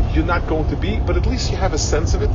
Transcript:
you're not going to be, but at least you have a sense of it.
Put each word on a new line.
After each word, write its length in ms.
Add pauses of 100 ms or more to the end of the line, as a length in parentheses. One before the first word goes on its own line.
(140)
you're 120
not 220
going 220
to 60
be, 240
but 180
at 80
least 240
you 80
have 160
a 40
sense 360
of 80
it. 120